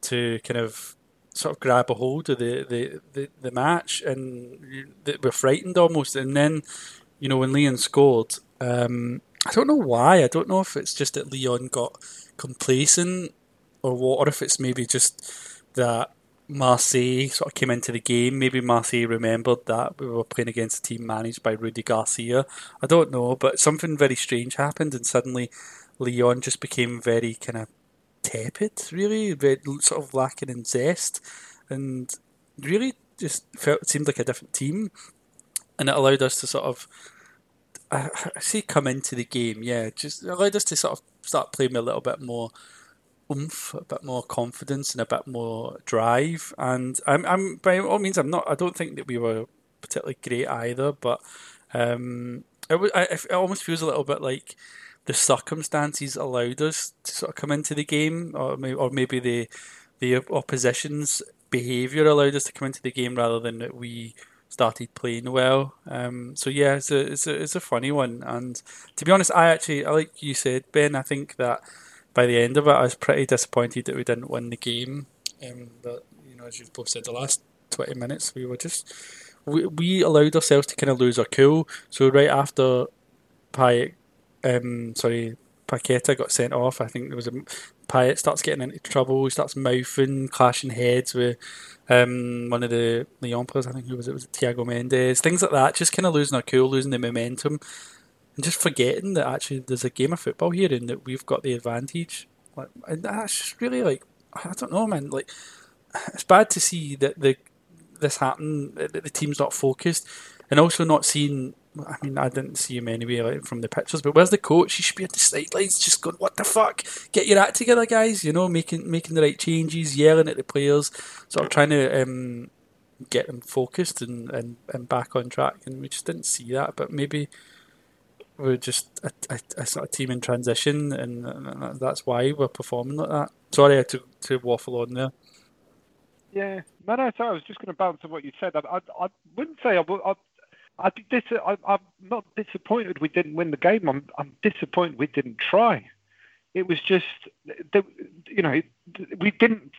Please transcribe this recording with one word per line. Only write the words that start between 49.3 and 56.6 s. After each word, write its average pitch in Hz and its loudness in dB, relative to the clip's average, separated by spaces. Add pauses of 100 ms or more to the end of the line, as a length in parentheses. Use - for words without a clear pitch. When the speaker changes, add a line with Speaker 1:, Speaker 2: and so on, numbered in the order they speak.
Speaker 1:
particularly - -8
great 123 -4
either, 123 -4
but, 123 -4 (520)
um, 120 -4 (240)
it, 160 2
w-, 190 2
I, 180 4
it 165 -4
almost 185 -2
feels 160 -4
a 160 -2
little 139 0
bit 139 -2
like 139 -6 (480)
the 139 -4
circumstances 147 0
allowed 127 -4